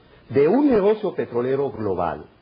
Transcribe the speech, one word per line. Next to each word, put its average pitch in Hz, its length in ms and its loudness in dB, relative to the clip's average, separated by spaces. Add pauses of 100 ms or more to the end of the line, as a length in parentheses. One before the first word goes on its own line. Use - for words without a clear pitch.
(300)
De 143 180 4
un 277 220 4
negocio 208 460 0
petrolero 131 560 -2
global 87 540 -4 (160)